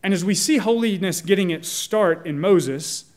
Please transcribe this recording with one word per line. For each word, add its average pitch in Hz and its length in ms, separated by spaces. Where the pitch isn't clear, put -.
And 196 100
as 175 100
we 196 100
see 311 240
holiness 208 600
getting 185 300
its - 180
start 175 580
in 147 120
Moses 156 680